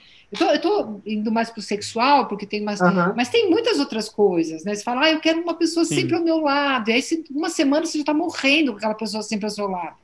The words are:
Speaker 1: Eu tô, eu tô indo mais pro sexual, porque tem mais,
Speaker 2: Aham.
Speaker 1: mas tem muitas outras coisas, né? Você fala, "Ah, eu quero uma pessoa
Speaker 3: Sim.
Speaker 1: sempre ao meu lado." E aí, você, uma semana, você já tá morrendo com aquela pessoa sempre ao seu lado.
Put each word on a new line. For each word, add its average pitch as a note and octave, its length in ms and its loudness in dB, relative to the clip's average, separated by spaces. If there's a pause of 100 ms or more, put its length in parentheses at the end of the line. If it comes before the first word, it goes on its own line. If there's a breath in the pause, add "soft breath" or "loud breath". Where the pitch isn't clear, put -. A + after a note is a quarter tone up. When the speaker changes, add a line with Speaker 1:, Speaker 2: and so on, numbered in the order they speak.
(300 soft breath)
Speaker 1:
Eu G3 80 -8
tô, E4+ 120 2
eu D4 100 2
tô D#4+ 460 -2
indo G#3+ 260 -2
mais A3+ 160 0
pro G#3+ 140 -14
sexual, A#3 680 0
porque G3+ 160 -8
tem G#3 160 -6
mais, G#3 220 -4
Speaker 2:
Aham. F3+ 340 4
Speaker 1:
mas B3 140 -2
tem A#4 180 2
muitas G#4 300 2
outras A3 320 -4
coisas, E3 540 0
né? G#3 100 -4
Você G3+ 80 -8
fala, B3+ 220 0
"Ah, D#4+ 80 6
eu D#4 80 0
quero E4 220 2
uma E4+ 120 -4
pessoa E4 320 0
Speaker 3:
Sim. D#4+ 80 0
Speaker 1:
sempre E4+ 220 2
ao E4+ 80 0
meu D#4+ 160 2
lado." C#4 500 0
E - 20 4
aí, B3+ 100 4
você, E4 280 -4
uma D#4 180 -2
semana, D#4 380 2
você D#4+ 120 -4
já C#4+ 60 -2
tá D4+ 100 0
morrendo D4+ 580 2
com G3+ 60 -10
aquela G#3+ 160 -2
pessoa G#3+ 280 -6
sempre G#3+ 240 -4
ao G#3+ 40 -4
seu G3+ 180 -4
lado. F3 360 -8